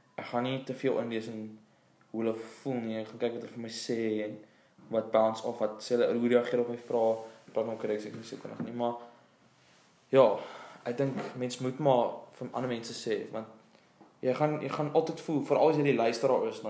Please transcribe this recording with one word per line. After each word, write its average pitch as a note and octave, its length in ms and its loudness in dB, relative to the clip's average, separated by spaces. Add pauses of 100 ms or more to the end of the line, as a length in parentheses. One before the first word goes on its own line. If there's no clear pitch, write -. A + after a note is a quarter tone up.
(160)
Ek - 100 -8
gaan A#2+ 180 -2
nie C3 200 -2
te C3 100 -6
veel - 260 0
inlees A#2 280 -4
in A2 320 -10 (520)
hoe A2 120 -2
hulle A2+ 120 2
voel - 460 -8
nie. A2 160 -4
Ek A2 100 -6
gaan A#2 120 -16
kyk A#2+ 140 0
wat A#2+ 80 -8
hulle A2+ 120 -12
vir A#2 80 -10
my A2+ 80 -8
sê A2 560 -2
en G#2+ 120 -8 (520)
wat A2 220 0
bounce A2 360 4
off, A#2 120 -4
wat G#2+ 240 -2
sê B2 140 0
hulle, G#2+ 220 4
hoe A#2+ 100 2
reageer A#2+ 300 4
op A#2+ 100 0
my A#2+ 80 -4
vrae. A2+ 380 2 (320)
Ek - 60 -20
praat A2+ 120 0
nou A2+ 120 -4
korrek, G#2+ 220 -2
ek G#2 60 -10
is G2+ 100 -10
nie A2+ 80 -12
sielkundig A2 420 -12
nie, A#2 80 -10
maar A#2+ 220 0 (1120)
ja, A#2+ 280 8 (480)
ek A#2+ 120 -4
dink C3+ 180 0 (200)
mens B2+ 240 -6
moet B2+ 200 -4
maar B2+ 300 6 (220)
van - 220 -12
ander B2 160 -2
mense A#2 240 -6
sê, A2 380 -4
want A2 160 -8 (720)
jy B2+ 120 2
gaan, D3+ 280 0
jy C3+ 80 -4
gaan D3 240 -2
altyd D#3+ 280 2
voel, D3+ 240 0
veral D3 240 6
as D#3 80 4
jy D3 60 2
die C#3 120 4
luisteraar A#2 520 2
is G#2+ 160 -8
na A2 60 -6